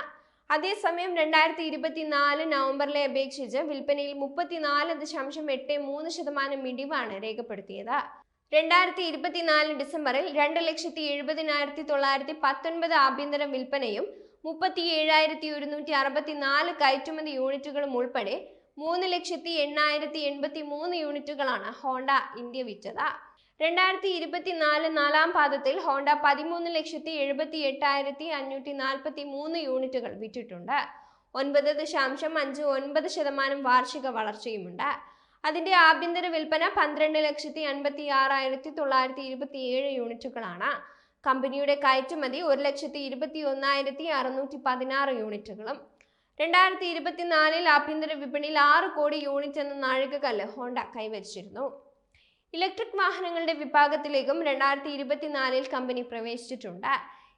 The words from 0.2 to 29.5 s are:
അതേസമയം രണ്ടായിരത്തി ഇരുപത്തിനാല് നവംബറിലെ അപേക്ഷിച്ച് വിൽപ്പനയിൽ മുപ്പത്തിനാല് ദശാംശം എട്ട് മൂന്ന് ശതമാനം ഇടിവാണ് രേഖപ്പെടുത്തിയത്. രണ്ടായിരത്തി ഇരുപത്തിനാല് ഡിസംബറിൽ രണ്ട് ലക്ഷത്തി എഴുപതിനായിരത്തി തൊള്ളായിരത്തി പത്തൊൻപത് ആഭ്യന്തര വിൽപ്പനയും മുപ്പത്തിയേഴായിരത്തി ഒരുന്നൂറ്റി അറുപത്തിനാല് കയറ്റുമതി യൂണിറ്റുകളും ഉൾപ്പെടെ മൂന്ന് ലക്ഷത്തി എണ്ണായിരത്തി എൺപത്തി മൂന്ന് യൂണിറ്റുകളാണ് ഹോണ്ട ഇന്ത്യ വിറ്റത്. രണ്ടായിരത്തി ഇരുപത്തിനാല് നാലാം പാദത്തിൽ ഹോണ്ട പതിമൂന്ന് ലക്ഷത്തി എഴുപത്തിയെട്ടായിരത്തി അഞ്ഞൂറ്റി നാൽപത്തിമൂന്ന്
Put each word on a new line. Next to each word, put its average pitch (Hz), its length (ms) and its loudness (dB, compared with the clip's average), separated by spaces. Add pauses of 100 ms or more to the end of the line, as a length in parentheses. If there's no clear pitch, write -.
അതേസമയം 349 680 0
രണ്ടായിരത്തി 320 480 4
ഇരുപത്തിനാല് 311 840 0
നവംബറിലെ 285 580 0
അപേക്ഷിച്ച് 262 560 -2
വിൽപ്പനയിൽ 285 540 -2
മുപ്പത്തിനാല് 294 800 -2
ദശാംശം 302 580 -6
എട്ട് 262 260 -2
മൂന്ന് 294 320 -4
ശതമാനം 285 580 -4
ഇടിവാണ് 254 540 -4
രേഖപ്പെടുത്തിയത്. 220 760 -6 (540)
രണ്ടായിരത്തി 339 520 6
ഇരുപത്തിനാല് 311 720 2
ഡിസംബറിൽ 277 600 -2
രണ്ട് 302 260 4
ലക്ഷത്തി 320 480 -2
എഴുപതിനായിരത്തി 294 760 -2
തൊള്ളായിരത്തി 277 540 2
പത്തൊൻപത് 330 600 0
ആഭ്യന്തര 285 480 2
വിൽപ്പനയും 262 600 -2 (380)
മുപ്പത്തിയേഴായിരത്തി 311 1040 2
ഒരുന്നൂറ്റി 294 460 -4
അറുപത്തിനാല് 285 800 0
കയറ്റുമതി 294 580 0
യൂണിറ്റുകളും 277 640 -4
ഉൾപ്പെടെ 233 380 -2 (420)
മൂന്ന് 339 300 0
ലക്ഷത്തി 349 500 -4
എണ്ണായിരത്തി 302 600 0
എൺപത്തി 294 420 -4
മൂന്ന് 302 360 -4
യൂണിറ്റുകളാണ് 285 760 -4
ഹോണ്ട 262 380 -4 (260)
ഇന്ത്യ 240 260 -8
വിറ്റത്. 214 440 -6 (520)
രണ്ടായിരത്തി 370 500 2
ഇരുപത്തിനാല് 320 800 0
നാലാം 302 420 4
പാദത്തിൽ 277 480 4
ഹോണ്ട 277 360 2
പതിമൂന്ന് 302 540 2
ലക്ഷത്തി 320 420 -4
എഴുപത്തിയെട്ടായിരത്തി 277 1200 0
അഞ്ഞൂറ്റി 269 420 -6
നാൽപത്തിമൂന്ന് 285 880 -4